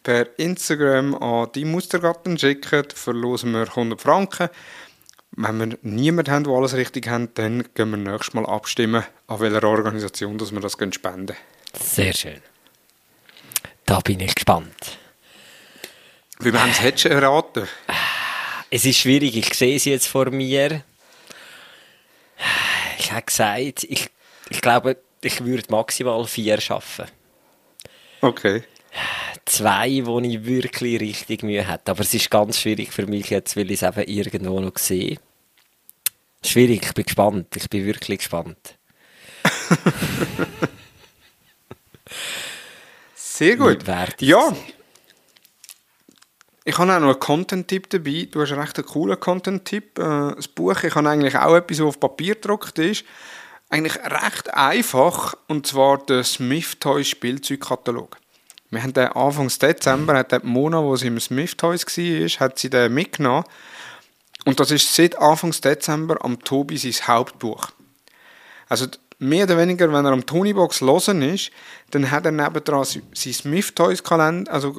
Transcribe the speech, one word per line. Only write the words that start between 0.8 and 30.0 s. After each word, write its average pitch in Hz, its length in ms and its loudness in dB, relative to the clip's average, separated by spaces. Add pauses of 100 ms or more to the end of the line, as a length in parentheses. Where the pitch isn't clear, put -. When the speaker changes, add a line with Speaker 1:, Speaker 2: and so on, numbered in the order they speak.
Speaker 1:
an 117 400 -2
die 139 80 -6
Mustergatten 170 760 -2
schicken, 139 460 0 (100)
verlosen 120 600 -2
wir 113 200 -2
hundert 113 280 -4
Franken. 180 480 2 (840)
Wenn 110 280 -4
wir 113 220 -4
niemanden 139 500 0
haben, 143 120 2
der 143 100 0
alles 131 200 2
richtig 127 340 -4
hat, 120 280 -2
dann 113 280 -2 (100)
gehen 110 180 0
wir 104 60 -4
nächstes 101 360 -6
Mal 110 120 -2
abstimmen, 110 580 0 (240)
an 107 120 -8
welcher 107 240 0
Organisation 107 720 -2
dass 104 140 -8
wir 104 80 -6
das 98 140 -6 (180)
spenden. 95 460 -8 (420)
Speaker 2:
Sehr - 340 -2
schön. 76 280 -8 (1400)
Da 95 140 2
bin 95 200 0
ich 92 160 -2
gespannt. - 640 -2 (1400)
Speaker 1:
Wie 120 140 0
wir 117 80 4
haben 123 100 4
es 107 100 2
jetzt 123 200 2
schon - 100 4
erraten? 139 560 2 (1000)
Speaker 2:
Es 120 160 0
ist 131 120 4
schwierig, 135 380 4
ich - 180 0
sehe 131 260 2
sie 139 120 0
jetzt 131 160 0
vor 131 240 0
mir. 139 520 0 (2250)
Ich - 120 -4
habe 113 120 -4
gesagt, 120 600 0
ich, - 260 -6 (400)
ich - 120 -6
glaube, 123 360 4 (240)
ich 127 220 -4
würde 120 260 -2
maximal 113 560 0
vier 107 360 0
schaffen. - 440 -6 (1160)
Speaker 1:
Okay. 117 420 2 (840)
Speaker 2:
Zwei, 113 600 0